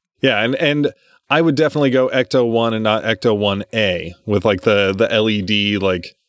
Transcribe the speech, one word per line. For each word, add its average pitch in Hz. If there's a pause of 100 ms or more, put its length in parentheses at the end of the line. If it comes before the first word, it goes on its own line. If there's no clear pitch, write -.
(200)
Yeah, 120
and, 127
and 147 (360)
I 147
would 160
definitely 143
go 127
Ecto 127
One 117
and 110
not 110
Ecto 113
One 101 (100)
A 90 (100)
with, 104
like, 104
the, 101
the 110
L 110
E 104
D, 104
like, 92 (140)